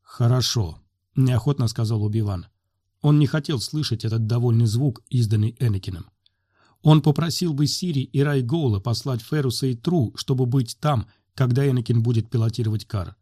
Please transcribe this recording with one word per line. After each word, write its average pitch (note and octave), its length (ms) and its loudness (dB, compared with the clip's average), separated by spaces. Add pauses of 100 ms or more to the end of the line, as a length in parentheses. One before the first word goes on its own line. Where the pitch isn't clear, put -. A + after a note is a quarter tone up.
«Хорошо», A#2 800 0 (380)
неохотно B2+ 480 2
сказал A2 360 -2
Оби-Ван. G#2 440 -4 (540)
Он D3 180 4
не C#3+ 80 4
хотел D3 320 -2
слышать D3 460 -4
этот A2 220 0
довольный A#2 380 2
звук, A#2+ 440 0
изданный A2 500 0
Энакином. F#2+ 500 -4 (720)
Он D3+ 200 6
попросил D#3 520 0
бы C#3 140 0
Сири D#3 340 -2
и C3+ 200 -2
Райгоула C3+ 580 0
послать A#2 420 -4
Феруса C3+ 460 -2
и B2 80 -2
Тру, D#3 400 0
чтобы C3 300 -2
быть A#2+ 340 -2
там, C#3 280 -2 (260)
когда C3+ 340 2
Энакин A#2+ 340 0
будет A2+ 280 0
пилотировать A2+ 560 -2
кар. F2+ 360 -8